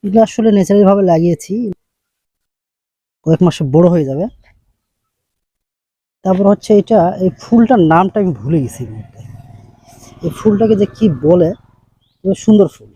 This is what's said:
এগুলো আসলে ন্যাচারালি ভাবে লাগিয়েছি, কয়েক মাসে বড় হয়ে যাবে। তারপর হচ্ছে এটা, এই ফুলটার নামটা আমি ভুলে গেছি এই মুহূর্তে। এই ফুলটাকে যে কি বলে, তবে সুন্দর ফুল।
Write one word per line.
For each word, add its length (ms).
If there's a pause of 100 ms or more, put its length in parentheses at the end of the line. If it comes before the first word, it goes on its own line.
এগুলো 180
আসলে 340
ন্যাচারালি 340
ভাবে 120 (100)
লাগিয়েছি, 420 (1700)
কয়েক 220
মাসে 160 (120)
বড় 180
হয়ে 160
যাবে। 160 (2000)
তারপর 280
হচ্ছে 180 (100)
এটা, 200 (240)
এই 60 (120)
ফুলটার 380 (120)
নামটা 280
আমি 200
ভুলে 240
গেছি 200
এই 80
মুহূর্তে। 280 (1000)
এই 160
ফুলটাকে 420
যে 60 (100)
কি 100 (200)
বলে, 240 (680)
তবে 260
সুন্দর 300
ফুল। 220